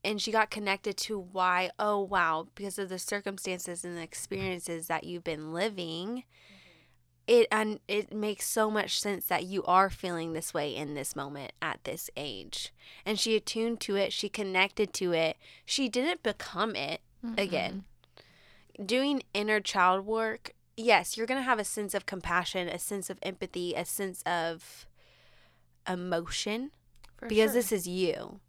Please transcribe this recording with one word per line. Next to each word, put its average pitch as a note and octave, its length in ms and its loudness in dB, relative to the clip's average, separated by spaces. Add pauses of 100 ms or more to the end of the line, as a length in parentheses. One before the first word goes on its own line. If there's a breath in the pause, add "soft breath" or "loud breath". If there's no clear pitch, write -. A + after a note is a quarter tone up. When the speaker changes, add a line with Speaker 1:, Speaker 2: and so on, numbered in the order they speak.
Speaker 1:
and G3+ 180 0
she A3 100 -2
got G#3+ 180 4
connected G3 480 -2
to G#3+ 220 -4
why, F3+ 500 2 (100)
oh, G#3 220 4
wow, E3+ 540 2
because G3 240 -6
of F#3+ 100 -4
the F#3 100 -6
circumstances F#3 840 -4
and F3 120 -6
the E3 40 -8
experiences F3+ 880 -6
that D#3+ 160 -2
you've F3 200 -8
been D#3 300 -6
living, F#3+ 720 -4 (1040 loud breath)
Speaker 2:
Mm-hmm. A#3+ 140 10
Speaker 1:
it, - 100 6
and G#3+ 360 0
it G3+ 260 0
makes G#3 340 -2
so A3 220 2
much G#3+ 300 0
sense G3+ 280 -2
that F3 180 0
you F#3+ 180 -2
are F#3+ 260 6
feeling E3 440 -4
this D#3+ 200 -4
way D3 220 -2
in D3 200 -6
this C#3 200 -6
moment C#3 460 -8
at - 240 -4
this - 320 -8
age. B2 560 -8 (320 loud breath)
And G3+ 140 0
she A3 160 4
attuned A3+ 460 0
to G3 140 -2
it. G3 160 2
She - 160 -4
connected G3 680 2
to F3+ 180 2
it. E3 240 2 (280 loud breath)
She C4+ 220 0
didn't C#4 360 0
become G#3 520 -2
it C#3 260 -4 (240)
Speaker 2:
Mm-mm. A3+ 140 -2
Speaker 1:
again. F#3 440 0 (1000 loud breath)
Doing C4 380 2 (120)
inner G#3+ 260 2
child F#3+ 460 4
work, A3 500 -4 (200)
yes, A3 420 4
you're A3 100 0
gonna C4 160 0
have B3 160 2
a G#3 40 -2
sense G3+ 300 -4
of G3 140 -2
compassion, F3+ 600 -2
a F3 120 -4
sense G3 300 -6
of F#3+ 120 -8
empathy, F3+ 540 -4
a E3+ 100 -2
sense F#3+ 400 -6
of E3+ 600 -2 (1000 soft breath)
emotion, F3+ 840 -2 (460)
Speaker 2:
For A#3+ 100 -12
Speaker 1:
because A3 240 6
Speaker 2:
sure. A#3+ 100 4
Speaker 1:
this - 100 0
is F3+ 160 0
you. F3+ 600 -2